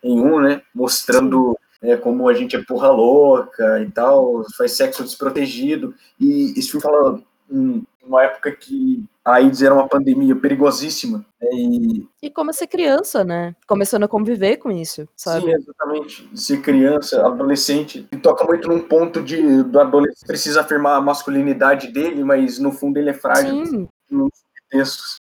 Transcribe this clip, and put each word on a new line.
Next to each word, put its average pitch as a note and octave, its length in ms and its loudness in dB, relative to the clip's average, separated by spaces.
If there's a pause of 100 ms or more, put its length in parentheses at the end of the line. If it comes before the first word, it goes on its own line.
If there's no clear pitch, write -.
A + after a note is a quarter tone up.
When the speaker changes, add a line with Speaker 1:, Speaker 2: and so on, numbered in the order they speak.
Speaker 1:
em A#2+ 180 0
um, D#3 200 4
né? C#3 200 2 (140)
Mostrando, B2+ 800 0 (240)
Speaker 2:
Sim. A#2 120 -2
Speaker 1:
é, A#2+ 40 4
como B2 320 -2
a A#2+ 60 4
gente B2 220 -4
é - 80 -4
porra C3 260 0
louca A#2+ 920 4
e G#2+ 120 -8
tal, B2 520 2 (140)
faz B2 140 0
sexo C3+ 320 -2
desprotegido. C#3 920 -6 (240)
E C#3+ 400 0
esse C3 100 -6
filme D3 140 -6
fala D3 380 2 (280)
em C3 360 -2 (200)
uma C3 200 2
época - 260 -4
que C3 540 -4 (200)
a B2 100 2
aids C3 280 4
era C3+ 100 6
uma C3+ 140 4
pandemia C3+ 480 2
perigosíssima, C#3 880 -2 (160)
né? A#2+ 120 -2
E B2 520 -2 (160)
Speaker 2:
E D4 80 -12
como D#4 240 -6
ser E4+ 140 -8
criança, D#4 560 -2
né? F3 320 -4 (140)
Começando G3+ 340 0
a G3+ 60 0
conviver G#3+ 480 -2
com A#3+ 160 -8
isso, D#3+ 340 -10 (100)
sabe? E3 300 -4
Speaker 1:
Sim, E3 60 0
exatamente. D3 800 -6
Ser C#3 260 -4
criança, C#3 640 2
adolescente, C#3+ 840 -2
e C#3 60 -12
toca E3 280 2
muito E3 240 0
num E3+ 120 2
ponto E3 420 0
de, C#3 400 2
do B2 160 2
adolescente C#3+ 480 2
precisa D3 360 -2
afirmar C#3+ 340 0
a C#3 40 2
masculinidade C#3 920 0
dele, C#3+ 320 -4
mas C3 340 0
no C#3 140 -2
fundo C#3+ 240 -4
ele D3 140 0
é C#3 40 -4
frágil. C#4 500 0
Speaker 2:
Sim. A#3 240 -6 (220)
Speaker 1:
Nos C#4 200 0 (380)
textos. - 480 -4 (120)